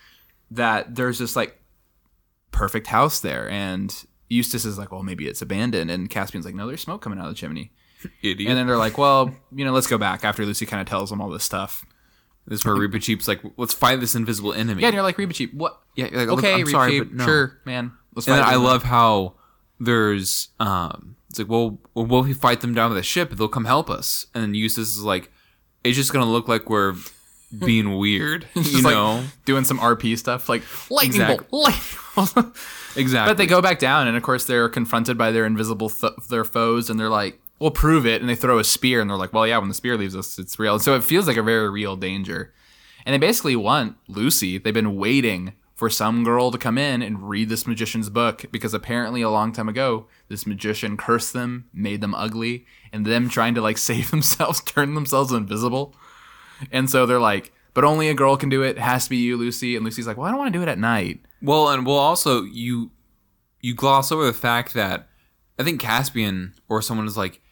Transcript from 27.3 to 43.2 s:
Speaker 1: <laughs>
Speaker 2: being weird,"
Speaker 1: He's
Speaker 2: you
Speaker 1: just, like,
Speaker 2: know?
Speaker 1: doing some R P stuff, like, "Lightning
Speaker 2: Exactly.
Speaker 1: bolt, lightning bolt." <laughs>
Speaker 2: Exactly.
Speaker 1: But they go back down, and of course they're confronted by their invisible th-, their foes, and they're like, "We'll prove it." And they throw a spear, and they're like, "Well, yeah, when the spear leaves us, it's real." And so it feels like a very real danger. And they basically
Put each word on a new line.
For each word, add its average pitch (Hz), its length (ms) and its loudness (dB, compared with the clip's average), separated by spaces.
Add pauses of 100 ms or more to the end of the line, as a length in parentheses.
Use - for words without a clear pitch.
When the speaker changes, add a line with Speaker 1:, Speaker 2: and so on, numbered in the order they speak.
Speaker 1:
<laughs> 107 140 -8
Speaker 2:
being 110 320 2
weird," 104 560 0
Speaker 1:
He's 165 140 0
Speaker 2:
you 147 60 -2
Speaker 1:
just, 131 100 6
like, - 100 6
Speaker 2:
know? 107 300 2 (220)
Speaker 1:
doing 135 180 2
some 131 160 0
R 117 160 4
P 113 200 -2
stuff, 123 340 -6
like, 117 120 0 (280)
"Lightning 262 320 2
Speaker 2:
Exactly. 113 280 2
Speaker 1:
bolt, 302 160 0
lightning - 720 0
bolt." 233 260 2
<laughs> - 40 -16 (300)
Speaker 2:
Exactly. 131 340 4
Speaker 1:
But 214 80 4
they 202 80 4
go 180 160 6
back 180 160 2
down, 135 300 4
and 117 100 0
of 117 60 -2
course 127 220 0
they're 120 220 2
confronted 117 480 0
by 113 160 2
their 113 140 2
invisible 110 460 -2
th-, - 200 -2 (160)
their 113 160 -2
foes, 117 460 0
and 110 100 -2
they're 110 80 0
like, 104 320 0 (200)
"We'll 156 100 0
prove 151 380 4
it." 113 120 4
And 123 80 -4
they 120 80 0
throw 123 220 2
a 110 60 2
spear, 127 360 2
and 107 80 0
they're 101 80 -4
like, 92 160 -6
"Well, 110 140 4
yeah, 117 140 2
when 98 100 -2
the 92 60 -6
spear 123 200 -2
leaves 98 200 -4
us, 92 240 -10
it's 95 180 -10
real." 107 160 2
And 107 80 0
so 139 140 4
it 120 80 0
feels 175 240 2
like 120 100 2
a 110 60 2
very 110 260 2
real 101 260 -4
danger. 95 560 -6 (540)
And 135 80 -2
they 139 60 2
basically 156 360 2